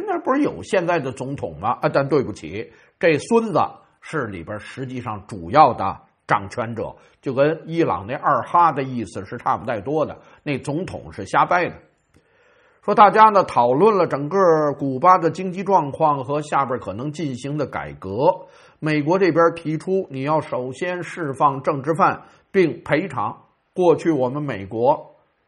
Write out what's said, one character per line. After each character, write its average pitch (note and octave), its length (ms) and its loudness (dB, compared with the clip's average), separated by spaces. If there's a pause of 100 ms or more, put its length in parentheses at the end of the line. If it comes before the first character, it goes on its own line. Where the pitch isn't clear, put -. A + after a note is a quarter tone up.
那 F4 140 -4
不 - 120 0
是 C#4 80 0
有 - 220 -4
现 F#3 240 -2
在 E3+ 140 0
的 B2+ 100 -6
总 C3 240 -8
统 D#2+ 240 -10
吗？ A2 240 -2
啊， D#3 60 2
但 C#3 200 0
对 C#3 140 2
不 G#2+ 100 -8
起， F#2+ 400 -12 (280)
这 D#3+ 180 4
孙 A3+ 340 0
子 D3 60 2 (420)
是 D#3+ 280 -6
里 F2+ 160 -12
边 G#2 160 -10
实 B2+ 260 -12
际 B2+ 140 -10
上 G#2+ 260 -10
主 F2 240 -12
要 C3 240 6
的 F#2+ 220 -4 (320)
掌 G2+ 200 0
权 A#2 280 -8
者， D#2 180 -8 (260)
就 C3+ 140 -6
跟 D3+ 320 2
伊 E3 160 0
朗 F#2+ 240 -2
那 B2 80 -8
二 D3 280 0
哈 E3+ 280 4
的 C#3 140 -4
意 B2 200 -8
思 G2+ 200 -10
是 B2 120 -12
差 A#2+ 200 -2
不 E2+ 100 -10
太 A#2 140 -4
多 C#3+ 260 -2
的， F#2 100 -10 (280)
那 C#3 140 -4
总 D3+ 280 -6
统 E2 260 -12
是 G2 140 -10
瞎 D3 180 2
掰 F3 240 0
的。 - 60 -12 (1080)
说 G3+ 100 0
大 G#3 160 10
家 G#3+ 140 8
呢 G3+ 200 8
讨 A#2+ 280 2
论 G3 260 4
了 E3 80 2
整 D3 240 -4
个 G3 80 0 (400)
古 C3+ 200 -2
巴 F3+ 200 6
的 E3 120 0
经 F#3 220 -6
济 F#3 100 -8
状 E3+ 300 2
况 C#3+ 320 0
和 C#3+ 160 -4
下 D3 240 0
边 B2 160 -4
可 - 140 -8
能 D3 180 -8
进 C#3+ 240 -6
行 C#3 220 -6
的 C3+ 80 -2
改 D2+ 260 -8
革。 G2 540 -2 (320)
美 D3+ 240 -2
国 E3+ 160 2
这 F#3 120 4
边 E3 240 4
提 D#3 220 -6
出， F#3 340 -4
你 C3+ 120 -8
要 D3+ 180 0
首 B2+ 320 -6
先 F3+ 300 -6
释 D#3+ 320 -8
放 C#3 280 2
政 C#3+ 200 -2
治 D#3 120 0
犯， D#3 280 0 (280)
并 E3 320 2
赔 D#3 240 0
偿 A#2 360 -6 (320)
过 F3 200 6
去 E3+ 160 0
我 B2+ 200 2
们 D3 120 -6
美 A2 220 -6
国 A#2 500 0 (340)